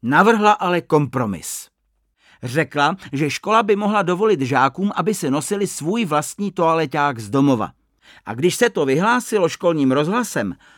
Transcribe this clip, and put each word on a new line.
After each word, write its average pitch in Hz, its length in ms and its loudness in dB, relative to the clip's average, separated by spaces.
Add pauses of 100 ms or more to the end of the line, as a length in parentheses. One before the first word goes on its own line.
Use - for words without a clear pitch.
Navrhla 208 480 4
ale 180 300 0
kompromis. 127 840 -2 (760)
Řekla, 143 520 -2 (180)
že 143 160 -2
škola 220 340 0
by 202 120 2
mohla 208 260 0
dovolit 180 400 0
žákům, 135 540 0
aby 208 180 0
si 156 180 -4
nosili 190 360 -2
svůj 202 380 -2
vlastní 156 460 -4
toaleťák 160 680 0
z 104 100 -10
domova. 131 420 2 (540)
A 104 80 -8
když 151 220 0
se 240 140 2
to 156 160 -2
vyhlásilo 190 640 0
školním 156 420 2
rozhlasem, 151 640 -2 (220)